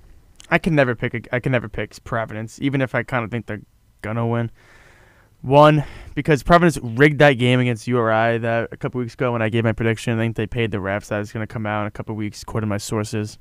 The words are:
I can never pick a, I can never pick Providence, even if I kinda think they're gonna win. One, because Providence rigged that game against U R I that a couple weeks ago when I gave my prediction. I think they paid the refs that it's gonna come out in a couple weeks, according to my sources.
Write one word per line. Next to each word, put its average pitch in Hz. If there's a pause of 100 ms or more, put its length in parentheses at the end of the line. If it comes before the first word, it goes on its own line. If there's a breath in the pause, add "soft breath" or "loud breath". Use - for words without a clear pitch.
(500 soft breath)
I 165
can 165
never 127
pick 120
a, 117
I 123
can 131
never 117
pick -
Providence, 110
even 135
if 131
I 120
kinda 117
think 113
they're 107 (400)
gonna 117
win. 117 (920 soft breath)
One, 147 (320 loud breath)
because 147
Providence 170
rigged 127
that 147
game 123
against 123
U 123
R 113
I 113
that 117
a -
couple 127
weeks 117
ago 127
when 117
I 110
gave 113
my 113
prediction. 113
I 110
think 113
they 110
paid 117
the 107
refs 98
that 104
it's 107
gonna 107
come 110
out 104
in 104
a 107
couple 110
weeks, 104
according 107
to -
my 101
sources. 107